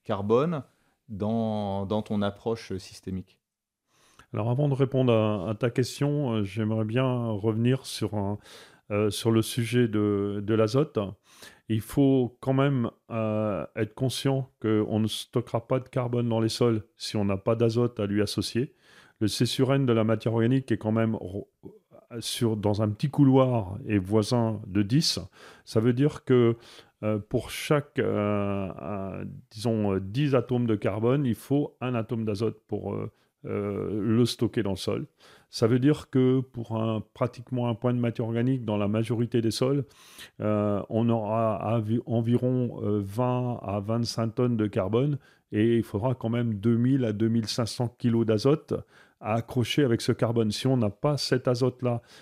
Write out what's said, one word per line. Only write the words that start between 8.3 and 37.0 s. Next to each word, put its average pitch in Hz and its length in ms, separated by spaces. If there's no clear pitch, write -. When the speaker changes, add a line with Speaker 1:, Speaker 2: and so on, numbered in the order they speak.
Speaker 2:
euh, 104 180
sur 113 220
le 110 100
sujet 117 480
de, 104 520
de 101 120
l'azote. 110 460
Il 110 100
faut 135 640
quand 135 120
même, 135 380
euh, 107 560
être 110 180
conscient 131 560
qu'on 107 380
ne 110 80
stockera - 580
pas 131 140
de 123 80
carbone 120 400
dans 113 140
les 113 80
sols 117 340
si - 180
on 107 80
n'a 98 140
pas 113 180
d'azote 117 460
à 104 40
lui 101 160
associer. 113 540
Le 110 60
C 123 180
sur 127 280
N 139 120
de 120 80
la 113 100
matière 110 300
organique 120 400
est 107 40
quand 110 140
même 113 240
ro-, 98 340
sur, 110 380
dans 104 240
un 107 80
petit 107 200
couloir 127 680
et 104 100
voisin 107 680
de 98 160
dix. 117 360
Ça - 160
veut 120 140
dire 143 320
que, 117 320
euh, 107 140
pour 107 320
chaque, - 480
euh, 104 720
euh, 95 440
disons, 107 440
euh, 95 80
dix 131 340
atomes 120 320
de 110 80
carbone, 117 500
il 117 100
faut - 440
un 127 160
atome 113 300
d'azote 107 420
pour, 101 260
euh, 104 160
euh, 101 560
le 113 240
stocker 117 380
dans 98 80
le 95 40
sol. 110 320
Ça - 180
veut 127 120
dire 147 300
que 127 300
pour 120 360
un, 110 280